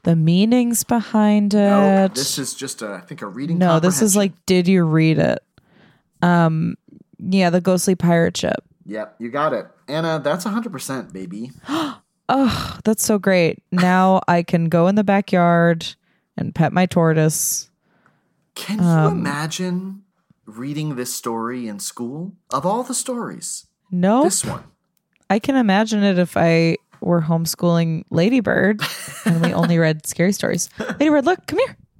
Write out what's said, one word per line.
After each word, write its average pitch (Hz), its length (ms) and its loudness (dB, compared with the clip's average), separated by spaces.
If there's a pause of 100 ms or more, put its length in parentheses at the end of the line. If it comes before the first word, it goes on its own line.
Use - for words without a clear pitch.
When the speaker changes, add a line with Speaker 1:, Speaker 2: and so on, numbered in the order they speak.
Speaker 1:
the 170 140 2
meanings 214 680 2
behind 208 680 2
it. 202 160 4
Speaker 2:
Nope, 196 460 4
this 139 240 -4
is 131 160 -8
just - 260 -12
a, 104 120 -8
I 90 80 -14
think, - 200 -16
a 107 60 -10
reading 143 320 -4
Speaker 1:
No, 175 200 4
this 180 220 2
is, 214 120 4
Speaker 2:
comprehension. 202 60 2 (200)
Speaker 1:
like, - 80 -20
did 180 200 2
you 185 160 4
read 160 360 4
it? - 240 0 (800)
Um, 165 520 2 (440)
yeah, 185 320 2
the 175 100 2
ghostly 185 320 2
pirate 175 420 2
ship. - 280 -4 (240)
Speaker 2:
Yep, 107 320 -12
you 117 100 -10
got 143 240 -2
it. 98 140 -6 (200)
Anna, 160 360 -4
that's 175 240 -4
a - 20 -4
hundred 226 220 -6
percent, 131 420 -10
baby. 95 460 -14
Speaker 1:
<gasps> - 680 -8
Ugh, - 540 -2
that's 220 200 0
so 208 160 0
great. 180 420 0 (100)
Now 185 560 2
I 175 140 2
can 170 240 0
go 165 220 2
in 196 80 2
the 208 80 2
backyard 175 840 2 (500)
and - 200 -6
pet 156 180 0
my 180 140 2
tortoise. 160 840 0 (840)
Speaker 2:
Can 214 240 -6
you 180 60 2
Speaker 1:
Um, 160 340 2
Speaker 2:
imagine 180 840 -6 (460)
reading 139 480 -8
this 123 180 -8
story 117 540 -6
in 104 120 -10
school? 143 540 -10 (180)
Of 151 140 -4
all 214 160 -2
the 247 140 -10
stories, - 720 -10 (240)
Speaker 1:
Nope. 190 340 2
Speaker 2:
this - 180 -2
one. 220 200 -10 (680)
Speaker 1:
I 202 100 2
can 269 160 0
imagine 220 480 2
it 196 160 2
if 175 160 -2
I 165 400 2 (240)
were 175 220 2
homeschooling 165 880 0
Ladybird 208 720 2 (440)
and 165 160 2
we 170 120 0
only 170 240 2
read 156 280 0
scary - 280 -2
stories. - 400 -4
Speaker 2:
<laughs> - 60 -12
Speaker 1:
Ladybird, 285 460 0
look, 359 220 -2
come 339 120 -4
here. 523 180 -4 (220)